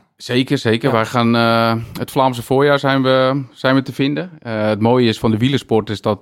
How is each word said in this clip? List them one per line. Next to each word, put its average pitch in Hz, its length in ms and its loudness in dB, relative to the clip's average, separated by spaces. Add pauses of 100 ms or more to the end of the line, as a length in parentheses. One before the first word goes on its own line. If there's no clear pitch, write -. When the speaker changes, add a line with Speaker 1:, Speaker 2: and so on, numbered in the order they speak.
(160)
Speaker 1:
Zeker, 131 420 -2
zeker. 117 320 0
Speaker 2:
Ja. 120 60 0
Speaker 1:
Wij 110 100 2
gaan, 117 300 2
eh, 117 480 2 (160)
het - 120 -8
Vlaamse 131 320 0
voorjaar 139 360 2
zijn 135 240 0
we, 131 480 0
zijn 131 240 0
we 135 60 2
te 131 120 -6
vinden. 143 460 -4
Eh, 107 280 -4
het 107 120 0
mooie 120 280 4
is 110 120 -2
van 117 120 0
de 110 60 0
wielersport 123 520 -2
is 104 120 -8
dat, 107 200 -2